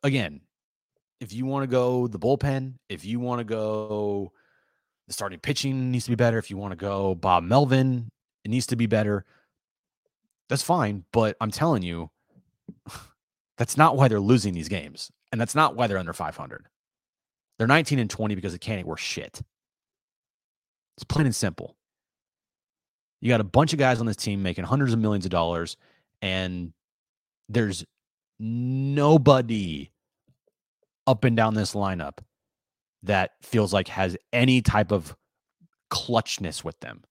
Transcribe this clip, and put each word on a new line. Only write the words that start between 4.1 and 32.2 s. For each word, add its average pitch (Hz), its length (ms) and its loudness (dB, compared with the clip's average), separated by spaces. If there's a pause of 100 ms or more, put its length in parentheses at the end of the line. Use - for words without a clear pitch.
the - 60 -14
starting 95 260 -8
pitching 131 520 -4
needs 123 140 -2
to - 60 -6
be 120 60 0
better, 117 220 2
if - 120 -8
you 98 60 -10
wanna 95 200 -8
go 98 380 -2
Bob 87 300 2
Melvin, 127 680 2 (340)
it 104 60 -8
needs 120 160 -2
to 127 100 -2
be 117 100 0
better, 104 380 0 (1200)
that's 139 140 -2
fine. 104 500 0
But 110 280 2
I'm 110 100 -2
telling 143 320 0
you, 85 280 -6 (760)
<laughs> - 40 -20 (680)
that's - 200 -2
not 156 200 6
why 135 120 6
they're 107 120 2
losing 101 320 4
these 82 160 -6
games. 76 420 -10 (200)
And 113 100 -4
that's 117 140 -4
not 147 220 2
why 120 100 2
they're 101 120 0
under 85 140 -6
five 78 240 -8
hundred. - 300 -16 (880)
They're 113 120 0
nineteen 147 320 4
and 110 100 -2
twenty 104 240 -4
because 92 180 -6
they 87 60 -10
can't 110 200 -6
hit 87 80 -10
worth 80 140 -10
shit. - 400 -10 (1600)
It's - 80 -18
plain 147 220 0
and 120 80 0
simple. - 420 -6 (1400)
You 117 80 -2
got 117 120 4
a 107 40 0
bunch 135 280 4
of 160 60 -2
guys 127 220 2
on 117 60 -2
this 107 100 -2
team 101 260 -4
making 90 220 -4
hundreds 131 280 2
of 117 60 2
millions 104 260 0
of 92 60 -4
dollars, 85 460 -2 (440)
and 90 520 -4 (760)
there's 104 360 -2 (540)
nobody 123 1500 4 (1160)
up 127 180 2
and 120 120 4
down 110 180 2
this 107 200 -2
lineup 95 440 -4 (840)